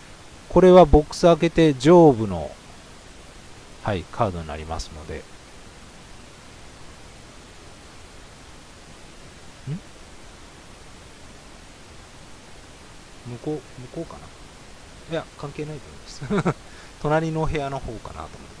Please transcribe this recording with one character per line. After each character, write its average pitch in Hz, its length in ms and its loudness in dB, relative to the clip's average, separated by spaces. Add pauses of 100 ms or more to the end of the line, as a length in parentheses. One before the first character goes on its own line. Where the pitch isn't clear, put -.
(480)
こ 175 140 6
れ 185 80 12
は 180 160 12
ボ 147 160 8
ッ 147 40 -4
ク - 100 -12
ス - 100 2
開 170 120 8
け 170 120 2
て 160 240 6
上 151 380 10
部 110 160 2
の、 82 240 -4 (1300)
は 107 140 -2
い、 82 160 -4
カ 113 160 0
ー 95 40 -2
ド 85 100 -8
に 80 60 -10
な 76 80 -8
り 78 80 -10
ま 80 160 -8
す - 160 -10
の 78 120 -14
で。 71 160 -10 (4000)
ん？ 180 80 -8 (3500)
向 120 80 -10
こ 151 140 -4
う、 - 20 -2
向 127 320 -14
こ 165 140 -10
う 156 40 -8
か - 120 -14 (920)
な？ 160 40 -6
い - 20 -4
や、 147 100 -4 (140)
関 143 120 -10
係 147 140 -8
な 156 80 -10
い 143 60 -12
と - 20 -16 (480)
思 202 120 2
い - 20 -2
ま - 100 2
す。 - 40 -6 (200)
<laughs> - 240 -18
隣 160 300 2
の 160 160 0
部 160 100 0
屋 139 140 -4
の 135 80 -6
方 127 140 -8
か - 160 -12
な 82 100 -14
と - 0 -
思 - 0 -
い 78 100 -10
ま - 0 -
す。 - 320 -18